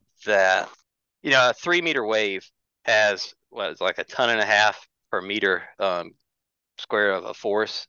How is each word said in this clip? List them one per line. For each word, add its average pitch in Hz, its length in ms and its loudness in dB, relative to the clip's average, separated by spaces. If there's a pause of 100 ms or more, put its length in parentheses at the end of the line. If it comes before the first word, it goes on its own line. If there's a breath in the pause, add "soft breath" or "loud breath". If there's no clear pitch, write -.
(260)
that, 95 440 2 (520)
you 147 100 -4
know, 131 180 4
a 117 40 0
three 175 280 -2
meter 147 240 -2
wave 107 440 -2 (360)
has, 107 480 2 (160)
what, 98 220 -6
it's 80 100 -14
like 90 160 0
a 85 80 -6
ton 123 240 -2
and 113 100 0
a 107 60 0
half 104 420 2 (240)
per 95 100 -4
meter, 98 420 -2 (160)
um, 90 320 -2 (640)
square 104 340 0
of 92 140 -4
a 110 80 -8
force, 107 560 -4